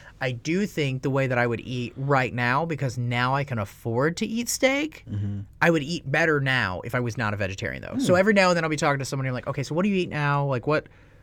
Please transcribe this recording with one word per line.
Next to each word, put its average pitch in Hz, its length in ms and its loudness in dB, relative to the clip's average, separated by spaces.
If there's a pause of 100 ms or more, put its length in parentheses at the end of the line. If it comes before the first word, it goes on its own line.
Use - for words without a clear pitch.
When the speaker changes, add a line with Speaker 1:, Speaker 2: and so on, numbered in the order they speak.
(220)
Speaker 1:
I 131 100 -2
do 160 340 -2
think 135 380 -2
the 143 80 0
way 135 160 2
that 127 100 0
I 120 80 4
would 117 160 0
eat 123 360 -6
right 135 360 2
now, 123 320 0
because 139 320 -4
now 123 380 0
I 143 80 0
can 127 160 -4
afford 123 580 -2
to 220 80 -2
eat 233 240 -4
steak, 277 600 0
Speaker 2:
Mm-hmm. 104 300 -4 (200)
Speaker 1:
I 160 80 6
would 160 140 4
eat 147 280 -8
better 156 280 2
now 123 460 0
if 110 100 -4
I 123 60 2
was 117 160 -4
not 107 160 0
a 98 40 -4
vegetarian, 95 460 -4
though. 50 160 -6
So 190 140 4
Speaker 2:
Hmm. 175 60 6
Speaker 1:
every 208 140 4
now 190 160 6
and 175 80 4
then 165 60 0
I'll 160 60 0
be 156 80 0
talking 143 220 2
to 131 60 -6
someone, 135 200 -4
you're 131 80 -2
like, 123 140 -6
"Okay, 135 160 -4
so 147 120 -6
what 180 80 0
do 208 60 2
you 196 60 2
eat 180 140 0
now? 143 360 0
Like, 131 200 -2
what, 147 220 0 (360)